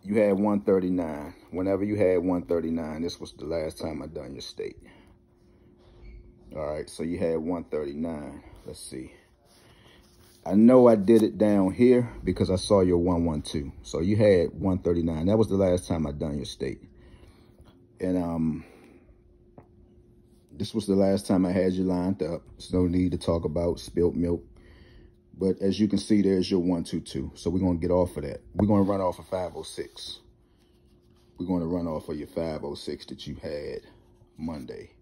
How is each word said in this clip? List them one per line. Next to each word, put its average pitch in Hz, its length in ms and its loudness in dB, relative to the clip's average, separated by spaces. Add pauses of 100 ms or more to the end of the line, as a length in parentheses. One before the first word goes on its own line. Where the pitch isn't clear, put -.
You 104 160 0
had 101 180 4
one 104 220 2
thirty-nine. 90 720 0 (160)
Whenever 92 340 -2
you 104 120 -2
had 92 220 4
one 90 240 0
thirty-nine, 82 600 -4
this - 160 -6
was - 140 -16
the - 140 -14
last - 340 -6
time 73 220 -8
I 76 40 -12
done 78 280 -14
your 62 80 -14
state. - 340 -12 (1800)
All 76 160 -8
right, 76 180 -8
so - 140 -12
you 85 160 -6
had 82 200 0
one 82 260 -4
thirty-nine. 76 800 -8 (220)
Let's - 120 -14
see. - 340 -14 (1300)
I 85 100 -2
know 120 340 10
I 113 80 8
did 107 260 6
it 101 160 0
down 101 320 4
here 120 420 4 (120)
because 92 260 0
I 92 60 2
saw 98 240 4
your 90 180 4
one 87 260 2
one 78 180 -2
two. 73 280 -8 (120)
So - 180 -6
you 98 160 0
had 98 360 6
one 90 280 -2
thirty-nine. 85 460 0
That 104 100 4
was 110 100 4
the 98 80 -2
last 92 320 2
time 80 180 -2
I 71 60 -4
done 73 240 -6
your 69 120 -6
state. - 340 -8 (1200)
And, 90 180 0
um, 80 460 -2 (1900)
this - 240 -10
was 107 140 -2
the 98 80 4
last 98 320 2
time 92 180 2
I 87 60 0
had 92 220 2
you 92 100 -2
lined 92 400 -2
up. 85 180 -6 (160)
There's - 140 -12
no 90 160 2
need 90 240 0
to 87 60 -4
talk 82 260 -2
about 85 340 -2
spilt - 380 0
milk. - 280 -2 (920)
But 92 240 0
as 98 160 0
you 107 80 4
can 98 120 2
see, 101 240 2
there's 95 280 2
your 98 80 4
one 85 240 0
two - 180 -6
two. 71 360 -8
So - 120 -6
we're 90 120 0
gonna 87 180 2
get 85 140 -2
off 90 240 0
of 87 80 -8
that. 67 180 -10 (120)
We're 101 120 2
gonna 101 160 4
run 98 180 0
off 90 200 -4
of 80 80 -18
five 90 260 -4
oh 80 80 -10
six. - 560 -14 (1200)
We're 87 80 -6
gonna 87 200 -2
run 85 200 -4
off 78 220 -8
of 78 100 -8
your 73 80 -10
five 80 380 -6
oh 71 100 -8
six 73 320 -12
that 69 220 -14
you 69 80 -10
had 73 460 -10 (540)
Monday. - 540 -12 (120)